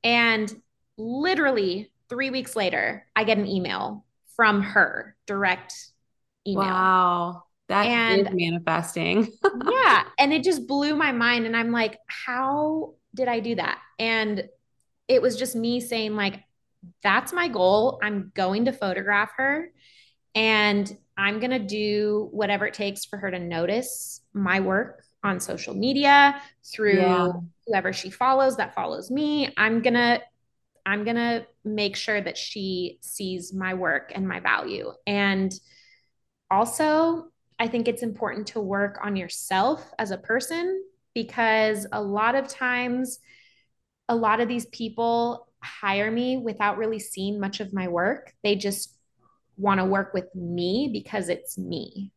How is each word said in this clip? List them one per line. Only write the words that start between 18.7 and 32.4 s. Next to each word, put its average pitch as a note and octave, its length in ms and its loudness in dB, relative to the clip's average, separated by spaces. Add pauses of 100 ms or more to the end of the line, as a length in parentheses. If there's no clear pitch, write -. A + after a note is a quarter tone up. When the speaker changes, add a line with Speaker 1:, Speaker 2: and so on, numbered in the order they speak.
Speaker 1:
photograph G3+ 640 0
her C#4+ 340 -2 (640)
and G#3 560 4 (260)
I'm G3+ 220 0
gonna B3+ 200 0
do G#3 720 -2
whatever G3+ 340 0
it - 80 -6
takes G3+ 320 -6
for G#3 140 -12
her G3 120 -4
to F3+ 80 -6
notice F3 840 -4 (120)
my F#3+ 280 2
work F#3+ 420 -2 (200)
on F#3+ 160 -2
social - 340 -8
media C#4 680 6 (240)
through G#3 340 2
Speaker 2:
Yeah. F3+ 320 4 (360)
Speaker 1:
whoever F#3+ 260 0
she F#3+ 160 -8
follows C4 480 2
that - 180 -4
follows F#3 360 -6
me. D4 460 0
I'm A3 240 4
gonna, A#3+ 400 4 (640)
I'm G#3 200 -2
gonna A#3 400 0 (200)
make G#3 320 -2
sure G#3 240 -2
that - 160 -6
she F#3 640 -6